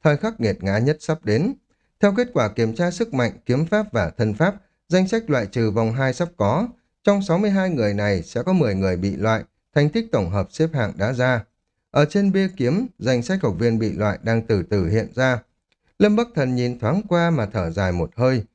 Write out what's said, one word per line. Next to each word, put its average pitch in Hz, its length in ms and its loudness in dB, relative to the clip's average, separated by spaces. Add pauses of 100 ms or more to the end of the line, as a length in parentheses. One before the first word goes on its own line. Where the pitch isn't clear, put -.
Thời 147 120 4
khắc 220 240 -6
nghiệt 104 200 0
ngã 98 180 -2
nhất 135 220 0
sắp - 240 -6
đến. 139 300 0 (460)
Theo 202 160 2
kết 247 160 0
quả 117 160 0
kiểm 110 260 -2
tra 175 160 0
sức 226 240 -6
mạnh, 120 180 0 (140)
kiếm 139 200 2
pháp 214 260 -2
và 92 180 0
thân 107 240 -2
pháp, 165 200 0 (340)
danh 185 200 2
sách 226 220 -2
loại 120 160 0
trừ 110 240 0
vòng 113 220 0
hai 131 220 0
sắp 170 220 -4
có. 135 320 0 (360)
Trong 202 180 2
sáu 175 160 0
mươi 202 120 2
hai 190 200 2
người 107 240 0
này 104 280 0
sẽ - 200 -6
có 185 100 0
mười 131 220 2
người 95 220 0
bị 95 200 -2
loại, 110 280 0 (300)
thành 147 140 4
tích 226 240 -4
tổng 98 180 0
hợp 95 200 -2
xếp 160 220 -2
hạng 120 240 -2
đã 107 160 -2
ra. 123 320 0 (460)
Ở 147 140 4
trên 202 280 2
bia 196 240 0
kiếm, 156 300 0 (120)
danh 120 240 0
sách 190 200 -2
học 104 160 -2
viên 117 200 2
bị 110 140 0
loại 104 300 -2
đang 113 240 0
từ 101 160 2
từ 92 260 0
hiện 107 260 -2
ra. 127 280 0 (560)
Lâm 208 180 4
Bắc 240 180 -2
Thần 127 200 0
nhìn 123 240 -2
thoáng 147 300 0
qua 170 220 2
mà 123 160 0
thở 90 240 -4
dài 92 220 0
một 85 240 -2
hơi. 123 280 0 (100)